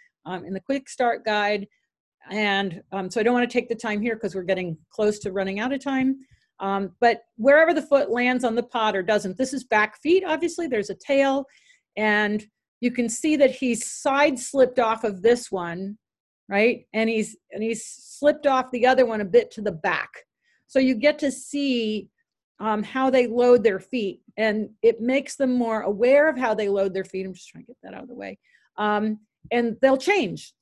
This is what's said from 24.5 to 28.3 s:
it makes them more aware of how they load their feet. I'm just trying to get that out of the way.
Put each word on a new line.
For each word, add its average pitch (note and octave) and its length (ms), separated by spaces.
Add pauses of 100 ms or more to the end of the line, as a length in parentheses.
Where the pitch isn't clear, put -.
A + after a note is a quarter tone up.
it A3+ 180
makes C4+ 360
them B3+ 160
more A3+ 300
aware B3+ 460
of C#4 80
how B3 180
they G#3 140
load G3 240
their F#3+ 120
feet. F#3+ 200
I'm F#3 100
just - 140
trying E3+ 180
to - 20
get B3 160
that F#3+ 100
out - 80
of - 60
the - 80
way. G3 200 (420)